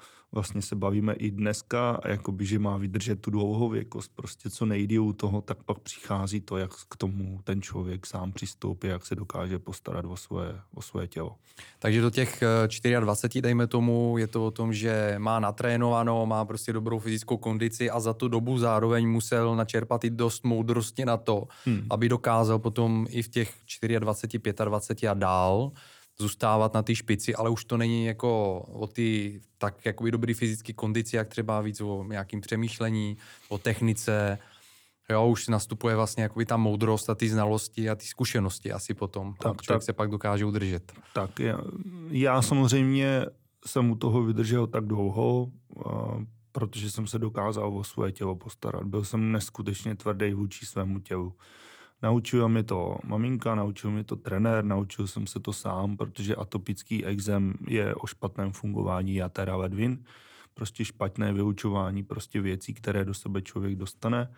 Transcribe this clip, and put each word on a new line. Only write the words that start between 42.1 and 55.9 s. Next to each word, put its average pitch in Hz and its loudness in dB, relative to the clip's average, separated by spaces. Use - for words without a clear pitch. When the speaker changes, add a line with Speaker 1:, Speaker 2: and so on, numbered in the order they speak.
Speaker 1:
já 131 4
samozřejmě 135 4
jsem 120 2
u 113 0
toho 120 2
vydržel 113 2
tak 110 -2
dlouho, 113 2
a, - -6
protože 107 -4
jsem 110 -6
se 113 -4
dokázal 104 -2
o 101 -6
svoje 98 -2
tělo 95 -4
postarat. - -8
Byl 101 -2
jsem 110 0
neskutečně 104 -4
tvrdý 101 -2
vůči 98 -6
svému 95 -4
tělu. 90 -6
Naučila 117 4
mě 113 4
to 90 -2
maminka, 113 -2
naučil 104 -2
mě 104 -2
to 107 -6
trenér, 107 2
naučil 101 -2
jsem 107 -6
se - -8
to 107 -6
sám, 98 -4